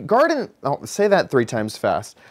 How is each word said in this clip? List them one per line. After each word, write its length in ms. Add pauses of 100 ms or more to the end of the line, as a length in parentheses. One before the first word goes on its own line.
Garden, 480 (140)
oh, 200
say 240
that 220
three 140
times 320
fast. 400 (140)